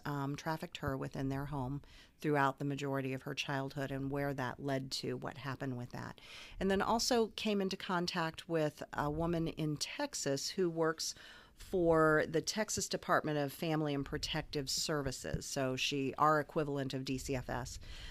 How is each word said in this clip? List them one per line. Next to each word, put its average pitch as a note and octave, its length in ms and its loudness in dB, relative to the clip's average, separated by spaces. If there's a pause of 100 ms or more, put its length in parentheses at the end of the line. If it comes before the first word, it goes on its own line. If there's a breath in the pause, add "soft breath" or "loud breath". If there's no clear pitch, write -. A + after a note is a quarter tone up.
um, C#3+ 300 -2
trafficked D#3+ 420 -6
her C3+ 180 -2
within C#3 320 -4
their C#3 180 -2
home C#3 360 -2 (380 loud breath)
throughout C#3+ 380 2
the C#3+ 60 -4
majority C3+ 480 -2
of C3 100 -6
her - 120 -8
childhood C3+ 560 -4
and C3+ 200 -2
where C#3+ 220 0
that C3+ 300 -4
led C3+ 280 -2
to, B2+ 260 -4
what C3 200 -8
happened C3 400 -4
with B2 140 -8
that. A#2+ 300 -10 (380 loud breath)
And F#3+ 120 2
then G3 100 4
also A3+ 560 2
came G#3 240 0
into F#3+ 160 0
contact F3 720 -2
with D#3 340 2 (140)
a D3 140 2
woman E3 380 2
in D3+ 280 0
Texas - 720 -2
who F3+ 220 2
works D#3+ 440 0 (420 loud breath)
for D#3+ 760 6
the D#3 100 2
Texas - 480 -2
Department D#3 500 2
of C#3+ 140 0
Family D#3 420 0
and C#3 120 -2
Protective D3+ 640 -4
Services. - 760 -2
So C3 320 0
she, C3+ 400 0
our D3+ 240 6
equivalent C#3 540 -2
of C3+ 100 -4
D C3+ 140 -2
C C#3 160 -2
F B2 160 -4
S, B2 280 -4 (320 loud breath)